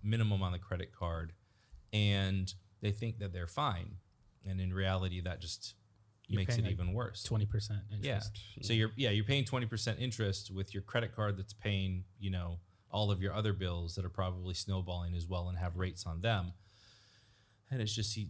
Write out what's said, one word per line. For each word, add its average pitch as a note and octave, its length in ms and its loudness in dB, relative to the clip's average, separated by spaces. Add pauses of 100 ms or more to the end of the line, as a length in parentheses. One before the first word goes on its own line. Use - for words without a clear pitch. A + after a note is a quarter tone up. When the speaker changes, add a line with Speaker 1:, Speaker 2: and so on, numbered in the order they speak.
Speaker 1:
minimum G#2 400 4
on F2+ 120 0
the F2 60 -4
credit F2+ 380 -6
card, E2 360 -4 (580)
and G2 640 4 (260)
they G#2+ 120 2
think A2+ 260 -2
that G2 160 -4
they're F2 140 -4
fine. F#2+ 480 -2 (520)
And F#2 140 0
in F2+ 100 2
reality, F#2 500 2
that E2+ 200 -4
just - 320 -8 (540)
Speaker 2:
You're G2+ 140 2
Speaker 1:
makes F#2+ 120 2
Speaker 2:
paying, A#2 140 2
Speaker 1:
it - 20 0
Speaker 2:
like, - 100 0
Speaker 1:
even F2+ 140 0
worse. - 300 -4
Speaker 2:
twenty G#2+ 240 2
percent G#2 320 0 (100)
Speaker 1:
Yeah. G#2 60 -6 (220)
Speaker 2:
interest. - 200 -4 (240)
Speaker 1:
So G#2+ 120 -2
you're, A2 220 6
yeah, B2+ 140 2
you're G#2 160 4
paying C3+ 200 4
twenty B2 200 0
percent A2 340 -2
interest G#2+ 520 0
with F#2+ 240 -4
your G2 80 -4
credit A#2 320 0
card G#2 240 0
that's G2 140 -8
paying, F#2+ 500 0 (160)
you G2 100 -4
know, F2 300 -2 (320)
all G#2 180 4
of G2 100 4
your F#2+ 140 0
other G#2+ 180 2
bills F2 440 -2
that F#2 100 -2
are F2 60 -4
probably F2+ 420 -2
snowballing F2+ 600 -2
as E2+ 100 -2
well F2+ 240 -2
and F2+ 80 -2
have F2 180 -2
rates F2+ 300 -2
on E2 160 -4
them. F#2 320 2 (1160)
And C3 100 0
it's G#2 140 0
just A2 200 0 (140)